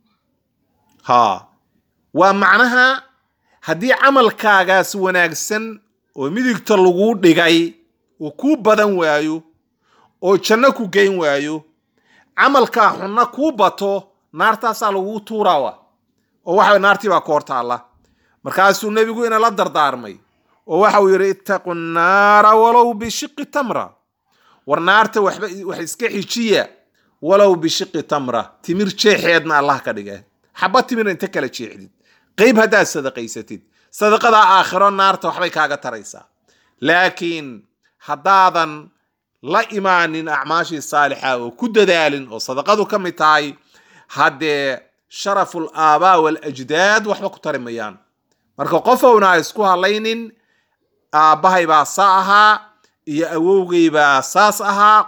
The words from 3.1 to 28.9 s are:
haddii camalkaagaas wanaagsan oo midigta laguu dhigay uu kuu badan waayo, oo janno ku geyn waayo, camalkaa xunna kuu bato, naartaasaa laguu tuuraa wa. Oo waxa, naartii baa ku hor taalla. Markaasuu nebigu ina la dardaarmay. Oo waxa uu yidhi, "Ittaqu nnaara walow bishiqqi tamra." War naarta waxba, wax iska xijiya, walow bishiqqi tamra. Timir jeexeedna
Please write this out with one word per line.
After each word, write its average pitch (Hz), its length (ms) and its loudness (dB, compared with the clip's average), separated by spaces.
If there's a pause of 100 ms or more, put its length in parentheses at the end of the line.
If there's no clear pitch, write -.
haddii 180 360 -2
camalkaagaas 202 960 2
wanaagsan 185 720 -2 (500)
oo 139 140 -6
midigta 220 480 -2
laguu 185 380 4
dhigay 170 420 4 (640)
uu 151 100 -10
kuu 294 260 -2
badan 214 400 2
waayo, 156 460 -2 (800)
oo 180 140 2
janno 233 340 2
ku 240 160 -6
geyn 196 320 0
waayo, 147 360 -2 (800)
camalkaa 233 580 2
xunna 208 300 -2
kuu 294 260 -4
bato, 196 400 -2 (420)
naartaasaa 214 580 -2
laguu 196 280 -6
tuuraa 202 400 -2
wa. 117 140 -6 (760)
Oo 175 80 -2
waxa, 202 240 4
naartii 196 300 0
baa 165 120 2
ku 160 100 -6
hor 147 120 0
taalla. 120 340 -6 (680)
Markaasuu 196 460 0
nebigu 226 340 -2
ina 220 140 0
la 226 120 2
dardaarmay. 151 640 -4 (520)
Oo 170 120 -2
waxa 208 220 4
uu 190 80 4
yidhi, 190 200 2
"Ittaqu 185 440 -6
nnaara 190 840 4
walow 233 380 4
bishiqqi 233 520 -10
tamra." 190 400 -6 (800)
War 151 140 0
naarta 208 400 2
waxba, 190 260 -4 (180)
wax 165 140 -10
iska 185 300 -8
xijiya, 202 540 -2 (600)
walow 196 320 4
bishiqqi 160 480 -6
tamra. 123 380 -4 (200)
Timir 190 260 -4
jeexeedna 165 720 0